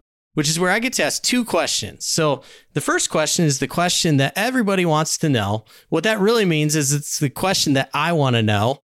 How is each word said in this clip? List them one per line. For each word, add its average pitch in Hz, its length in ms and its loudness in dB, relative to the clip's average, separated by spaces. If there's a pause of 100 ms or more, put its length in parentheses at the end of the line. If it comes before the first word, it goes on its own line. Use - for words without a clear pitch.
(340)
which 151 160 -2
is 160 100 -2
where 180 120 2
I 214 80 2
get 247 140 -4
to 180 100 0
ask - 180 -2
two 247 240 0
questions. 120 600 -4
So 151 360 0 (320)
the 151 80 -2
first - 280 0
question 160 360 0
is 143 140 0
the 135 80 -2
question 170 500 0
that 135 180 0
everybody 202 500 0
wants 156 340 0
to 160 100 -2
know. 107 360 0 (240)
What 160 140 0
that 220 160 0
really 214 260 2
means 151 300 0
is 143 180 0
it's - 260 -4
the 147 100 0
question 185 440 0
that 135 200 0
I 156 200 0
wanna 131 280 2
know. 107 380 0 (160)